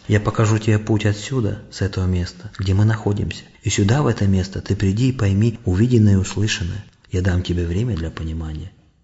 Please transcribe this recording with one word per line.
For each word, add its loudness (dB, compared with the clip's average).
Я 4
покажу 2
тебе 2
путь 0
отсюда, -2
с -8
этого -2
места, -4
где 0
мы 4
находимся. -2
И -4
сюда, 2
в 2
это 0
место, 0
ты -2
приди 0
и 0
пойми 2
увиденное 4
и 6
услышанное. -2
Я -2
дам 0
тебе -2
время -2
для -4
понимания». -8